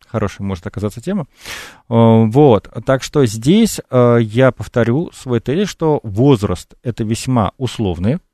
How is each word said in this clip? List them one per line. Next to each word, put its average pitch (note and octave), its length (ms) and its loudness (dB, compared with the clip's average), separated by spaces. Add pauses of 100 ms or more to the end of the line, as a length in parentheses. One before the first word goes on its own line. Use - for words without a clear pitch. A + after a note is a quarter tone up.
Хорошая G#2 380 -6
может G2 220 -6
оказаться G2+ 340 -8
тема. F3+ 260 -6 (600)
Э, A2+ 380 4
вот. A#2+ 420 4 (160)
Так C3+ 200 -2
что D3 220 0
здесь, C3+ 540 0 (100)
э, A#2+ 300 4
я A#2 300 2
повторю A#2+ 640 -4
свой B2 240 -6
тезис, E3+ 300 -4
что D#3 340 -2
возраст — G#2 800 0
это A#2 220 -6
весьма A2+ 540 -2
условная G#2+ 600 -4 (140)